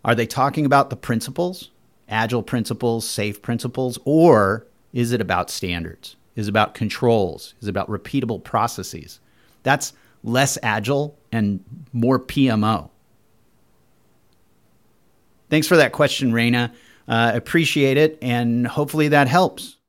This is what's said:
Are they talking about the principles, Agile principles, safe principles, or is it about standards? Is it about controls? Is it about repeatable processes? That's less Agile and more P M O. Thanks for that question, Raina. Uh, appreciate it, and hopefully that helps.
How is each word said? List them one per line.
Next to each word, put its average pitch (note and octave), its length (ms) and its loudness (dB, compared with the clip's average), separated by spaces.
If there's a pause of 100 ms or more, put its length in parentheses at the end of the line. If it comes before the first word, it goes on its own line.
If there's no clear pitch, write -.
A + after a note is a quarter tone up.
Are A#2+ 100 4
they A#2 100 -2
talking C#3 400 -2
about C#3 240 4
the A#2+ 80 -8
principles, E3+ 720 -6 (380)
Agile A2 340 -2
principles, A#2 640 -4
safe G#2 340 -6
principles, A#2+ 600 -6
or A#2+ 640 4 (240)
is A#2+ 220 -2
it A2 80 0
about F#2 280 -2
standards? - 680 -8 (180)
Is G#2 120 -6
it - 20 -4
about G#2+ 240 2
controls? A2 880 -2
Is G#2 80 -6
it - 20 -4
about F#2+ 180 -4
repeatable A2+ 540 -6
processes? - 800 -6 (420)
That's C#3 300 0 (280)
less B2+ 400 -2
Agile B2 560 -2 (140)
and G2+ 320 -2 (300)
more B2 260 2
P C3+ 300 0
M G#2+ 160 2
O. G#2 260 -2 (2500)
Thanks D3+ 180 2
for F3+ 100 6
that C3+ 160 4
question, C3+ 400 0
Raina. A#2 400 2 (340)
Uh, A#2 260 2
appreciate C#3 640 0
it, D#3 260 2
and A#2+ 460 -2
hopefully D3+ 400 -2
that C#3+ 220 4
helps. - 480 0 (120)